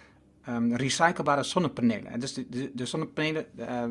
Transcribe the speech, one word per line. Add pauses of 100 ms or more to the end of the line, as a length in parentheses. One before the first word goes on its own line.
(440)
ehm,
recyclebare
zonnepanelen.
En
dus
de,
de,
de
zonnepanelen,
eh,